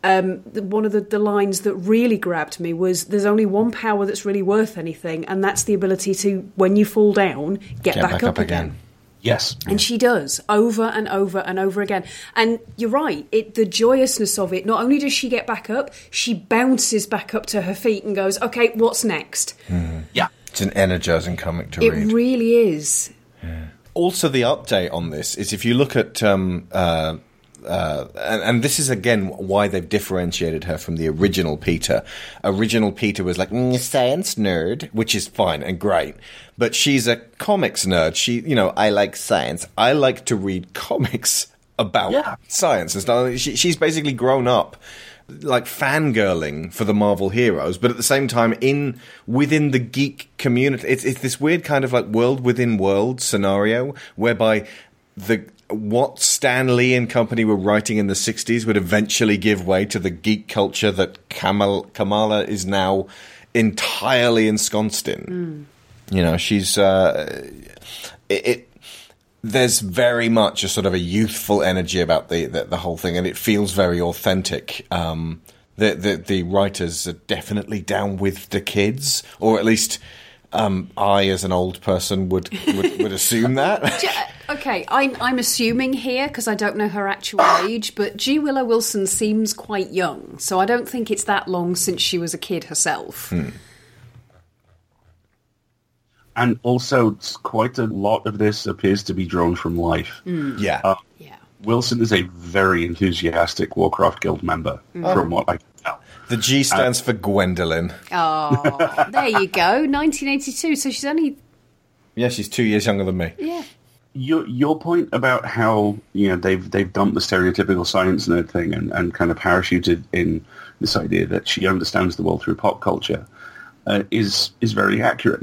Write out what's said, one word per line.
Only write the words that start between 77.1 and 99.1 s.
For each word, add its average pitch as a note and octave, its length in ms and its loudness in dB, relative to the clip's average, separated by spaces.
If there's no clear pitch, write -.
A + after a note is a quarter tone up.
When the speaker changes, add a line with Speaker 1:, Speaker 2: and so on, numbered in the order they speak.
Speaker 2:
definitely - 680 -6
down G2 360 -2
with F#2+ 320 -4
the G2+ 120 -2
kids, A#2+ 640 0
or A2 200 4
at - 60 0
least, A2+ 340 2
um, F#2+ 460 0
I, G2+ 320 4
as F#2 140 0
an F#2 80 -2
old F#2 300 0
person, F#2+ 480 0
would, F2+ 200 -2
would, D4 340 0
would G#2 100 0
assume A#2 440 0
that. F3 280 2
Speaker 1:
<laughs> - 180 -2
Ju-, F#4+ 60 -2
okay, C4+ 400 -4
I'm, C4+ 320 2
I'm B3 180 0
assuming B3 540 0
here, B3+ 360 -2
'cause A#3+ 200 -6
I G#3+ 60 0
don't G#3 200 -2
know G#3 140 -2
her G3 180 -4
actual G3 340 -2
<coughs> E3+ 240 6
age, A3+ 300 -4
but G3+ 220 -4
G C#4+ 220 0
Willow C#4 260 0
Wilson A3+ 420 0
seems G#3+ 460 0
quite G3 380 -6
young, - 460 -4
so F#3 220 -2
I G3 60 4
don't A#3+ 220 0
think A#3 220 -6
it's G#3 140 -2
that G3+ 240 -2
long F3 280 -2
since F3 260 -2
she - 160 0
was E3+ 160 -4
a E3 40 -8
kid E3+ 280 -6
herself. - 640 -4
Speaker 2:
Hmm. D#2 200 -2
Speaker 3:
And A#2+ 280 2
also, A#2+ 540 2
s-, - 200 -12
quite B2+ 400 -2
a A#2+ 80 0
lot G2+ 400 0
of G#2 120 -4
this G#2+ 280 0
appears G2+ 380 0
to F#2+ 100 -6